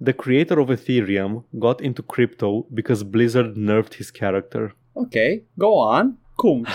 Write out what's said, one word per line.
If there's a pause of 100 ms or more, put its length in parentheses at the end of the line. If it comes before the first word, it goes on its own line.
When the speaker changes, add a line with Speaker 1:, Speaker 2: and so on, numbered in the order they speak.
Speaker 1:
"The
creator
of
Ethereum
got
into
crypto
because
Blizzard
nerfed
his
character." (180)
Speaker 2:
Ok, (400)
go
on. (180)
Cum?